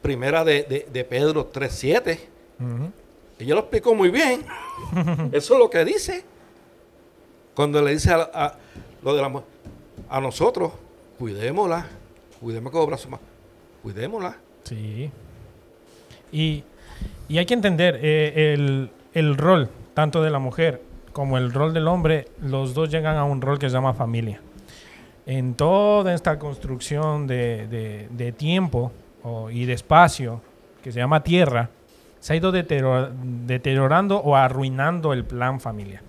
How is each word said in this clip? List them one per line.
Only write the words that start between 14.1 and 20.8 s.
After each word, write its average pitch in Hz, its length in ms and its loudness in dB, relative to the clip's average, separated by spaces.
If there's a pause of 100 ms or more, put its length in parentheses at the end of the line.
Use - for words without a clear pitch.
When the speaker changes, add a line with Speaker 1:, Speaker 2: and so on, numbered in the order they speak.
Speaker 2:
Sí. 110 460 -10 (1200)
Y, 156 320 -2 (640)
y 151 100 -2
hay 175 80 2
que 247 80 0
entender, 180 480 2
eh, 151 520 2
el, 139 360 0 (240)
el 151 240 2
rol, 156 320 4 (240)
tanto 156 280 2
de 156 80 2
la 143 100 0
mujer 135 420 0 (320)